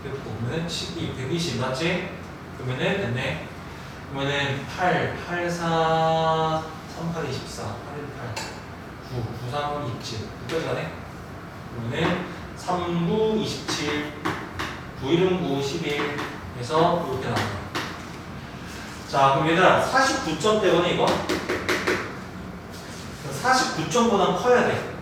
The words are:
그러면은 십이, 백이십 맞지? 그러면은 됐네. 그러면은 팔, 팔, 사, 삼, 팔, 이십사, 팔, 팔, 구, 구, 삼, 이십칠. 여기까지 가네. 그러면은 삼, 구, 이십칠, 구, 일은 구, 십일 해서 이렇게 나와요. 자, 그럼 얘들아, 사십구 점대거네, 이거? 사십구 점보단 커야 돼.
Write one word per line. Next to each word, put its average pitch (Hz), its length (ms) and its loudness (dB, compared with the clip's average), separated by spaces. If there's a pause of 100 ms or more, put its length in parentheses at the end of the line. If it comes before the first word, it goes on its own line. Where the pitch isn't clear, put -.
그러면은 131 640 -4
십이, - 480 -4
백이십 127 460 -2
맞지? 160 480 -2 (480)
그러면은 147 400 0
됐네. 143 500 -2 (640)
그러면은 139 540 -2 (100)
팔, 160 400 2 (100)
팔, 175 240 -2
사, 160 1120 4 (320)
삼, 165 200 -4
팔, 160 160 -4
이십사, - 340 -6
팔, 104 100 -4 (440)
팔, 117 180 -6 (760)
구, 120 140 -4
구, 120 260 -6
삼, 147 380 -2
이십칠. - 400 -6 (160)
여기까지 160 220 -2
가네. 135 260 -2 (1000)
그러면은 175 360 2 (320)
삼, 175 500 0
구, 220 300 4
이십칠, 147 760 -2 (920)
구, 131 80 -2
일은 180 320 4
구, 139 220 0
십일 147 540 -2 (420)
해서 165 500 2
이렇게 127 200 -2
나와요. 104 360 -2 (1400)
자, 139 260 6
그럼 156 140 4
얘들아, 175 320 8
사십구 - 580 2
점대거네, 180 540 6
이거? 160 120 4 (2250)
사십구 - 580 2
점보단 214 460 6
커야 247 320 6
돼. - 340 0